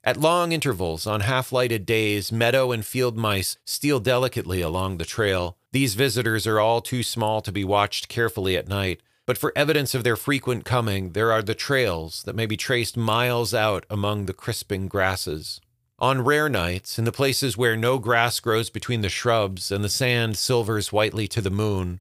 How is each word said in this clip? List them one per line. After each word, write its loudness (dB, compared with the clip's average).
At 2
long 2
intervals, -2
on 0
half-lighted 0
days, 0
meadow 2
and -4
field 0
mice 0
steal 0
delicately 0
along -2
the -6
trail. -2
These 0
visitors 0
are 2
all 4
too -4
small -2
to -8
be -2
watched 0
carefully 0
at -2
night, -2
but 0
for -2
evidence 2
of 0
their 2
frequent -2
coming, 0
there 2
are 2
the -2
trails -2
that -6
may 0
be -2
traced -2
miles 0
out 0
among -2
the -4
crisping -6
grasses. -2
On 2
rare 2
nights, -2
in 0
the 2
places 0
where 2
no 2
grass 2
grows 0
between -4
the 0
shrubs 0
and 0
the -2
sand 0
silvers 0
whitely 2
to -4
the 0
moon -2